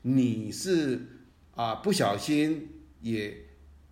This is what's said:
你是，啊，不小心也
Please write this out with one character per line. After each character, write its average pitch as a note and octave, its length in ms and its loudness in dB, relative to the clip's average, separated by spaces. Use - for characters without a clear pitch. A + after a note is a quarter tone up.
你 A#2 500 2
是， D3+ 480 0
啊， A2+ 200 0
不 F#3+ 180 0
小 G#2 240 2
心 D3+ 500 0
也 G#2+ 440 -6